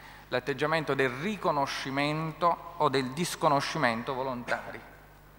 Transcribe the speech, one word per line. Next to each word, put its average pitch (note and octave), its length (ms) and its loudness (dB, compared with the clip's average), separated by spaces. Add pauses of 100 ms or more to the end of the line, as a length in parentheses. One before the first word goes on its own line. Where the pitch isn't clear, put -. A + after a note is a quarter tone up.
(300)
l'atteggiamento C#3+ 640 0
del C3+ 160 4
riconoscimento D3+ 1700 0
o D3+ 120 4
del C3 220 2
disconoscimento C#3 1000 2
volontari B2 680 -4 (600)